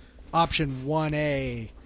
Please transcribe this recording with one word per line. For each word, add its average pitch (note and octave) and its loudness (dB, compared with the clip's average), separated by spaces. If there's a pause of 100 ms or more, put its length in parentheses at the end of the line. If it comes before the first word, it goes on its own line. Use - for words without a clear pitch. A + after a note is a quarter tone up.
(340)
option D3 2
one D3+ 0
A C3+ -2 (160)